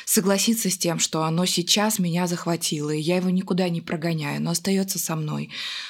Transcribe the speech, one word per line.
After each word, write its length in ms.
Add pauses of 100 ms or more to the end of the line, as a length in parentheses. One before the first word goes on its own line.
согласиться 640
с 80
тем, 220
что 240
оно 240
сейчас 500
меня 300
захватило, 640
и 100
я 160
его 140
никуда 380
не 120
прогоняю, 560
оно 140
остается 480
со 160
мной, 340 (400)